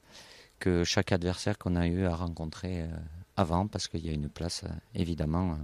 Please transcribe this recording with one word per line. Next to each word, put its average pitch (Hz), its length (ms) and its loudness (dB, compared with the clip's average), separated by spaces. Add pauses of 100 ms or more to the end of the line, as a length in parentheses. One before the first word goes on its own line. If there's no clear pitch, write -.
(580)
que 87 240 4
chaque - 300 2
adversaire 90 460 0
qu'on 90 180 0
a 87 100 4
eu 90 200 2
à 82 100 2
rencontrer, 85 680 -6
euh, 82 60 -4 (480)
avant, 90 320 4
parce - 180 -4
qu'il 80 180 -4
y 82 60 -4
a - 20 0
une 73 160 0
place, - 360 -6
euh, 82 40 -6 (280)
évidemment, 85 560 0
euh, - 120 -2